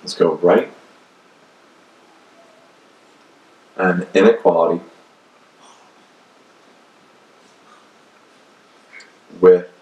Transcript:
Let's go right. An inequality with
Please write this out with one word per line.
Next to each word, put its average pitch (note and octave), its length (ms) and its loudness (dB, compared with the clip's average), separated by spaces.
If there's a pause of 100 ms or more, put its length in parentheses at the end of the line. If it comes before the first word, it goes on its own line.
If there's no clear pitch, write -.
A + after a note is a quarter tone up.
Let's F2+ 120 -16
go E2 220 -2
right. - 360 0 (3000)
An F2+ 380 -4
inequality F2 680 2 (4000)
with F2+ 260 4 (140)